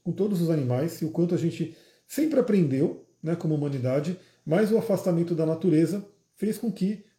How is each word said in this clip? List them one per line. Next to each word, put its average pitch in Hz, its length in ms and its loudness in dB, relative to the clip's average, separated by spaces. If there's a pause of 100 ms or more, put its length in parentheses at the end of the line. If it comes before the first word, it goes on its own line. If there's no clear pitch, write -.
com 170 80 -4
todos 190 300 0
os 165 80 2
animais, 139 520 -2
e 165 40 -2
o 156 60 -4
quanto 170 240 0
a - 20 2
gente 165 380 -4 (320)
sempre 285 320 0
aprendeu, 170 640 2 (160)
né, 165 140 -2
como 160 200 -2
humanidade, 143 640 -2 (280)
mas 196 260 2
o 226 60 4
afastamento 170 580 0
da 156 100 0
natureza 165 600 2 (300)
fez 208 220 -2
com 233 140 -4
que 196 340 -4 (140)